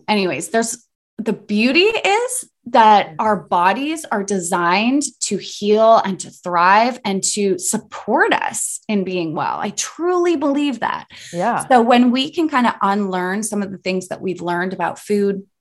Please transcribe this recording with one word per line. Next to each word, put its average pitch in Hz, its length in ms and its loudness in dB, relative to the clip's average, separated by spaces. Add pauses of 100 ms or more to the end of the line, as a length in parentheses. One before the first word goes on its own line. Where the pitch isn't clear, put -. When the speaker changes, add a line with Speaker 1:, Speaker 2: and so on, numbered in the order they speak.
Speaker 1:
anyways, 190 420 -2
there's, 233 340 -2 (360)
the 214 140 -2
beauty 240 460 0
is 440 720 0 (180)
that 214 500 6
our 214 180 0
bodies 226 760 0
are 208 120 -2
designed 196 800 0 (200)
to 196 160 -4
heal 214 600 4
and 190 220 -2
to - 100 -14
thrive 190 760 2
and 196 200 -2
to 202 340 0
support - 760 -2
us - 540 -4
in 202 160 0
being 175 300 -4
well. 120 260 -4
I 202 120 -6
truly 349 640 0
believe 285 460 0
that. - 260 -6 (260)
Speaker 2:
Yeah. 175 340 -2
Speaker 1:
So 254 140 6
when 247 300 4
we 262 200 0
can 320 180 -2
kind 247 180 2
of - 140 0
unlearn 196 600 -2
some 208 200 -6
of 190 80 -10
the 185 80 -14
things 185 300 -6
that - 120 -10
we've 175 200 -6
learned 175 320 -4
about 175 260 -6
food 202 440 -2 (180)